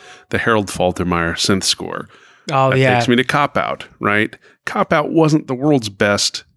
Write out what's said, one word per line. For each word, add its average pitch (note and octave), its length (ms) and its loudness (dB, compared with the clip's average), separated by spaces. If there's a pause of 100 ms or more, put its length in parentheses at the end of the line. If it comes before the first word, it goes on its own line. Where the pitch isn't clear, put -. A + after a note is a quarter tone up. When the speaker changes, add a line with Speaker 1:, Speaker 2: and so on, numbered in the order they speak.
(320)
Speaker 1:
the A#2 60 -2
Harold G#2+ 300 0
Faltermeyer F2 680 -2
synth F#2+ 280 0
score. - 460 -6 (420)
Speaker 2:
Oh, C3+ 200 2
Speaker 1:
That C3+ 80 2
Speaker 2:
yeah. B2+ 160 4
Speaker 1:
takes A#2+ 120 2
me A#2+ 80 4
to B2 80 2
Cop C#3+ 320 -2
Out, C2+ 300 -4 (160)
right? G#2 340 0 (300)
Cop - 260 -2
Out D3+ 200 0
wasn't D#3 360 2
the C3 80 -4
world's C3+ 320 0
best G2+ 560 -2 (140)